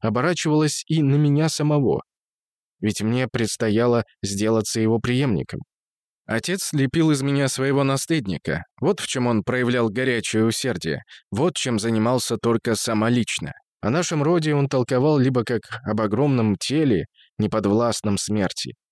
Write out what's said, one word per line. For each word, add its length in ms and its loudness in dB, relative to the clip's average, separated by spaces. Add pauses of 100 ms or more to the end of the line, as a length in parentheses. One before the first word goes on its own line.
оборачивалось 840 0
и 160 0
на 140 4
меня 320 4
самого. 540 0 (760)
Ведь 240 -2
мне 240 0
предстояло 760 0 (180)
сделаться 560 0
его 220 2
преемником. 580 -2 (680)
Отец 480 -4
лепил 360 2
из 120 0
меня 260 0
своего 340 0
наследника. 800 -2 (180)
Вот 200 0
в 80 -8
чем 180 -2
он 160 2
проявлял 460 0
горячее 560 0
усердие. 580 -2 (300)
Вот 240 0
чем 240 -2
занимался 560 0
только 400 0
самолично. 760 0 (280)
О 100 -2
нашем 320 0
роде 320 2
он 140 2
толковал 500 2
либо 240 2
как 200 -2 (220)
об 160 -2
огромном 560 2
теле, 500 0 (320)
неподвластном 800 0
смерти, 560 -4 (180)